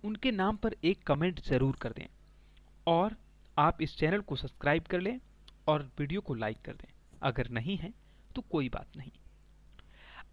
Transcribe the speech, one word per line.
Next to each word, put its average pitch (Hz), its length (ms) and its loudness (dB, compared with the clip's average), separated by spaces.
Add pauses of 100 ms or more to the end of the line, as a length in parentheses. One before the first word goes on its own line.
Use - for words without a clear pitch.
उनके 214 280 -2
नाम 202 240 2
पर - 280 -2
एक 180 180 2
कमेंट 156 420 0
ज़रूर 135 320 2
कर 113 160 -6
दें - 140 -12 (800)
और 175 300 4 (400)
आप 156 260 4
इस - 160 -4
चैनल 170 240 2
को 147 140 -6
सब्सक्राइब 147 500 0
कर 180 140 -2
लें 226 180 -2 (500)
और 147 300 0
वीडियो 147 220 -2
को 143 160 -4
लाइक 110 260 -4
कर - 120 -12
दें। - 140 -18 (340)
अगर 120 280 0
नहीं 123 260 -2
है 165 160 -8 (380)
तो 254 120 -8
कोई 143 260 0
बात - 280 -8
नहीं। 135 140 -14 (1200)